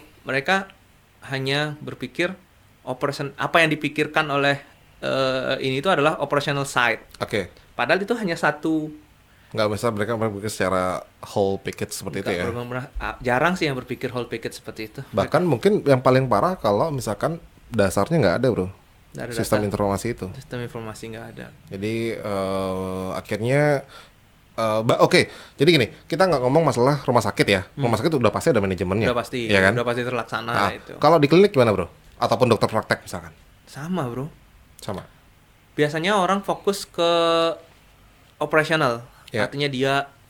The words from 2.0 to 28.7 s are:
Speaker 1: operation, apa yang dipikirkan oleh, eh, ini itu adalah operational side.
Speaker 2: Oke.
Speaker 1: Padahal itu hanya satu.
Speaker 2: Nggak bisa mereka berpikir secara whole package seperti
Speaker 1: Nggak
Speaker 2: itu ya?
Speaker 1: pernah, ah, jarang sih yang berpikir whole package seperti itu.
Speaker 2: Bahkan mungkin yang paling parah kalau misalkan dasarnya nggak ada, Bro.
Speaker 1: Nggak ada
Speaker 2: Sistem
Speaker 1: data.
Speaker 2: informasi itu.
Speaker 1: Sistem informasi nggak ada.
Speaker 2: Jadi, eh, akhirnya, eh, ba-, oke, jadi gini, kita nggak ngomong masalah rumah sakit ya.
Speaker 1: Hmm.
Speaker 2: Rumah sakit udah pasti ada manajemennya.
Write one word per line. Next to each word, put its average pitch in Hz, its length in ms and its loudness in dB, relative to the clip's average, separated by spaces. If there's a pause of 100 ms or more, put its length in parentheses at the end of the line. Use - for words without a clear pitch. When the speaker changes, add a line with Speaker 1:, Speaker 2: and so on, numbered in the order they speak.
Speaker 1:
operation, 139 540 -6
apa 147 240 2
yang 160 100 4
dipikirkan 151 580 -2
oleh, 143 300 2 (420)
eh, 131 600 -2
ini 135 200 -2
itu 139 80 -4
adalah 156 300 2
operational 143 460 0
side. 120 380 0 (160)
Speaker 2:
Oke. 101 340 -4 (220)
Speaker 1:
Padahal 135 260 2
itu 202 140 -2
hanya 214 200 -4
satu. 156 560 -2 (600)
Speaker 2:
Nggak 107 220 0
bisa 107 180 -2
mereka 107 260 -2
berpikir 107 320 -2
secara 92 540 0 (220)
whole 98 340 0
package - 340 -8
seperti 98 300 -8
Speaker 1:
Nggak 98 140 -2
Speaker 2:
itu 87 80 -2
ya? - 20 -2 (180)
Speaker 1:
pernah, 127 220 -8 (120)
ah, 107 220 -8
jarang 127 340 0
sih 180 120 -2
yang 143 100 0
berpikir 123 340 -8
whole 117 160 -6
package 113 320 -10
seperti - 300 -14
itu. - 120 -16 (120)
Speaker 2:
Bahkan 113 320 0
mungkin 180 400 2
yang 135 160 4
paling 131 260 4
parah 123 300 2
kalau 110 340 2
misalkan 139 480 -4 (300)
dasarnya 101 520 0
nggak 92 160 4
ada, 120 140 0
Bro. 95 180 0 (420)
Speaker 1:
Nggak 131 160 -12
ada 120 80 -12
Speaker 2:
Sistem 113 260 0
Speaker 1:
data. 104 80 -2
Speaker 2:
informasi 98 440 -2
itu. 117 220 -8
Speaker 1:
Sistem - 280 -12
informasi 113 480 -12
nggak 113 200 -14
ada. 120 180 -16 (200)
Speaker 2:
Jadi, 101 280 -4 (180)
eh, 95 1000 -4
akhirnya, 131 680 0 (720)
eh, 110 280 0
ba-, 151 200 4
oke, 175 200 6 (340)
jadi 147 160 4
gini, 131 160 6 (180)
kita 170 200 2
nggak 160 140 2
ngomong 131 240 4
masalah 135 380 2
rumah 120 200 2
sakit 107 260 0
ya. 98 140 4 (100)
Speaker 1:
Hmm. 139 120 -8
Speaker 2:
Rumah 117 140 2
sakit 135 180 0
udah 120 140 4
pasti - 200 -2
ada 107 100 4
manajemennya. 95 480 0